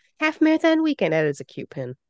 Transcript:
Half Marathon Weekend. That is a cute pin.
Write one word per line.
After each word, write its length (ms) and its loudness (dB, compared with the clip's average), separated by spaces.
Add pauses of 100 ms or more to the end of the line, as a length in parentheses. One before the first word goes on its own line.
(200)
Half 200 -2
Marathon 420 4
Weekend. 300 -2
That 140 2
is 140 -4
a 40 -14
cute 260 -14
pin. 240 -10 (160)